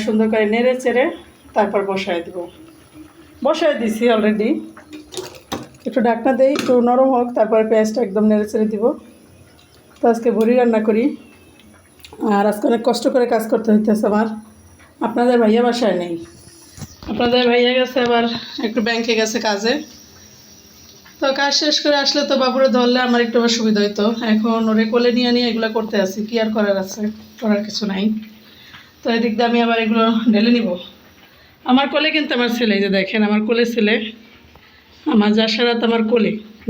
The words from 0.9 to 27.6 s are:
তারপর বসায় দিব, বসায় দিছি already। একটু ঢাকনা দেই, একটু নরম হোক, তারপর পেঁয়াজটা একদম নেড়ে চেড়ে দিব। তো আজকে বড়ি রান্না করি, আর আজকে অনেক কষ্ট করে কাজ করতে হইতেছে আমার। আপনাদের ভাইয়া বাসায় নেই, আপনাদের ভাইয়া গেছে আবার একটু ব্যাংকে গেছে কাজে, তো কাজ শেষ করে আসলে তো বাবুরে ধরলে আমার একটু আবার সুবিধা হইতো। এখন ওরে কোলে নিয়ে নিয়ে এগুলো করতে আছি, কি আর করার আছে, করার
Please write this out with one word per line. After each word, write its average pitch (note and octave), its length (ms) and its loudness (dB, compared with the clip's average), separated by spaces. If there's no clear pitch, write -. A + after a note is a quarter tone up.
তারপর G#3 240 0
বসায় F#3+ 360 -4
দিব, F#3 120 -12
বসায় D#4 340 0
দিছি A#3 240 -2
already। G#3+ 340 0
একটু C4 200 -2
ঢাকনা A#3 320 0
দেই, C4+ 180 4
একটু - 140 -2
নরম B3+ 280 4
হোক, A#3+ 200 0
তারপর A3 220 2
পেঁয়াজটা A3 360 2
একদম G#3 240 0
নেড়ে G#3+ 220 2
চেড়ে A3 200 0
দিব। G#3+ 120 -4
তো - 140 -6
আজকে A#3 160 0
বড়ি A3 220 2
রান্না A3+ 280 2
করি, A3 160 2
আর G3+ 160 2
আজকে G#3+ 200 -6
অনেক A3+ 180 0
কষ্ট A3+ 160 -2
করে B3 200 2
কাজ A3 180 0
করতে A3+ 220 -2
হইতেছে G#3+ 360 2
আমার। G#3+ 160 2
আপনাদের A#3+ 360 2
ভাইয়া A3+ 240 4
বাসায় G3+ 360 0
নেই, F3 120 -6
আপনাদের A#3+ 300 0
ভাইয়া A#3+ 280 2
গেছে B3+ 280 -2
আবার A#3 180 2
একটু B3+ 200 -2
ব্যাংকে A#3 340 -2
গেছে A3 260 -2
কাজে, G#3+ 260 -2
তো C#4+ 60 -2
কাজ C#4 120 0
শেষ D4 220 0
করে D4 200 2
আসলে C#4+ 260 0
তো C#4 120 2
বাবুরে C4 340 2
ধরলে B3 220 2
আমার A#3+ 180 2
একটু A#3 140 -2
আবার A#3 180 2
সুবিধা G#3+ 260 0
হইতো। G#3 200 -2
এখন A3+ 280 0
ওরে A3 220 2
কোলে A#3+ 260 2
নিয়ে B3 180 2
নিয়ে B3 140 2
এগুলো A3+ 260 -2
করতে A3 280 -4
আছি, F#3+ 140 -6
কি A#3 140 -10
আর A3 140 -2
করার G3+ 280 0
আছে, G#3 180 -10
করার G#3 260 0